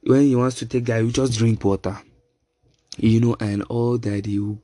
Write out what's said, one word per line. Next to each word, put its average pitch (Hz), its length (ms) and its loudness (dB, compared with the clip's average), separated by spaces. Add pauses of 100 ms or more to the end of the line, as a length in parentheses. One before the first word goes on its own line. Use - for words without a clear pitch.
When 135 200 4
he 139 120 4
wants 123 220 0
to 120 100 -10
take 120 200 -4
that, 113 140 0
he 117 120 0
just 123 260 0
drink 113 260 2
water, 98 320 0 (1000)
you 113 240 4
know, 117 180 2
and 101 260 -4
all 120 340 -2
that. 104 280 -4
He 101 140 -2
will 104 240 -6